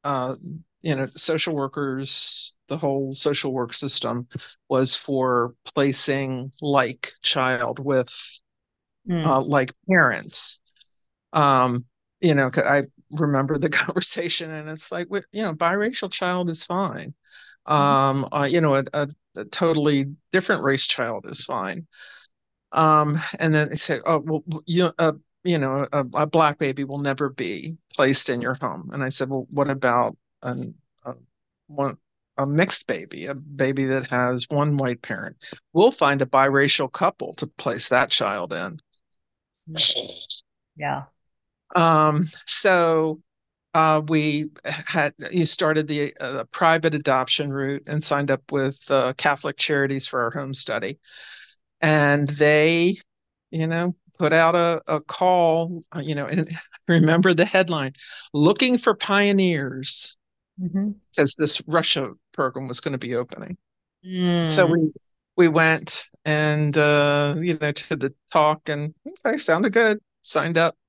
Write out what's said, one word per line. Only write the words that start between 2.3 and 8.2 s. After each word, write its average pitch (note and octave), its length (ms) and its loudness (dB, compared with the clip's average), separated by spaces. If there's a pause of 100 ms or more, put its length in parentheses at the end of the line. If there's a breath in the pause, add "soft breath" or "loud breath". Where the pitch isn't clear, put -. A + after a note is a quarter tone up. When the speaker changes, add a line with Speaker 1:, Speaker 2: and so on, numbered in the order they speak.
Speaker 1:
the - 100 -6
whole C#3 360 -2
social C#3+ 380 -2
work B2 220 -4
system A#2+ 540 -2 (400 loud breath)
was C3+ 280 2
for B2+ 580 0 (200)
placing C3+ 800 -2 (100)
like C3 500 0 (100)
child B2+ 580 0
with, C3 320 0 (920)